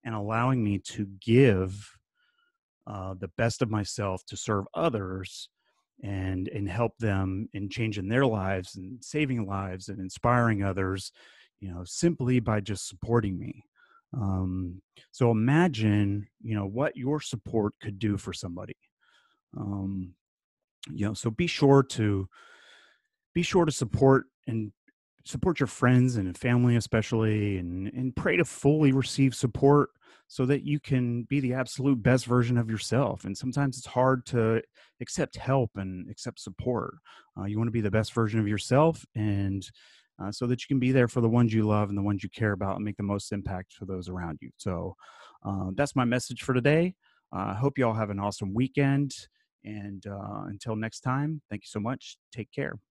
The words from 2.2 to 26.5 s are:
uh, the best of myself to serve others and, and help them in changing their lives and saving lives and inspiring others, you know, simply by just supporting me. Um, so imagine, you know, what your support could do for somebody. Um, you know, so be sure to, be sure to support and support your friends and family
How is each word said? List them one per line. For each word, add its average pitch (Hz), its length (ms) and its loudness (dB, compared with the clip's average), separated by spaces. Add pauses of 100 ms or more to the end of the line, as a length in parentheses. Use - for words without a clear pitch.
uh, 95 320 -8
the 92 80 -8 (100)
best 117 240 2
of 113 80 2
myself 101 560 -2
to - 120 -14
serve 101 360 0
others 95 760 -4 (540)
and, 92 440 -2
and 101 200 -4
help 98 300 -2
them 95 560 0
in 101 160 -6
changing 104 380 -4
their 127 180 2
lives 95 500 -2
and 104 280 -14
saving 131 420 -2
lives 95 440 -6
and 95 100 -10
inspiring 113 640 2
others, 95 480 -2 (480)
you 95 120 -10
know, 90 120 -10
simply 127 560 2
by 107 200 2
just 101 280 -6
supporting 104 500 0
me. - 280 -12 (480)
Um, 92 680 -2 (300)
so 120 180 4
imagine, 110 1000 2 (140)
you 107 140 -4
know, 101 100 -2
what 120 320 -4
your 143 220 -2
support 113 600 -2
could 101 200 -10
do 104 180 0
for 92 160 -8
somebody. 90 440 -10 (800)
Um, 98 600 -6 (760)
you 101 140 -2
know, 107 80 0
so 117 160 -4
be 170 180 0
sure 139 360 6
to, 101 440 0 (1040)
be 170 100 0
sure 170 220 4
to 151 60 0
support 135 540 6 (220)
and 110 240 -4 (520)
support 160 360 -2
your 131 80 2
friends 123 480 4
and 92 220 -2
family 123 380 4